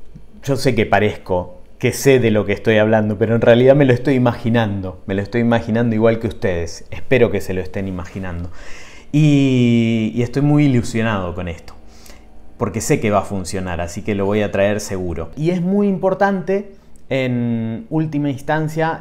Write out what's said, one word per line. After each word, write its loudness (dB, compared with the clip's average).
Yo -2
sé 2
que 2
parezco 0
que 0
sé 4
de 2
lo 2
que -2
estoy 2
hablando, 2
pero 2
en 0
realidad 8
me 4
lo 6
estoy 2
imaginando, 0
me -4
lo 0
estoy -4
imaginando 0
igual 2
que -4
ustedes, -4
espero 2
que -2
se -6
lo -4
estén -6
imaginando. -8
Y, 4
y 0
estoy -2
muy 4
ilusionado 0
con -8
esto, -12
porque -4
sé 0
que 0
va 4
a 2
funcionar, -6
así -8
que -2
lo -2
voy 2
a -2
traer 2
seguro. -6
Y -2
es -2
muy 0
importante, -2
en -2
última -2
instancia, -4